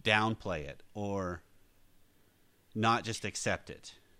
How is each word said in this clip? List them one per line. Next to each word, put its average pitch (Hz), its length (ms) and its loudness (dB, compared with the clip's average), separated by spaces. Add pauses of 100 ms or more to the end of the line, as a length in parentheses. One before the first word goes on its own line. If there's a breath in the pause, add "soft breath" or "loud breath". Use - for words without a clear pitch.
downplay 107 640 2
it - 140 -14 (120)
or 98 500 -4 (1300)
not 113 280 4
just 113 220 -4
accept - 440 -2
it? - 240 -16 (260)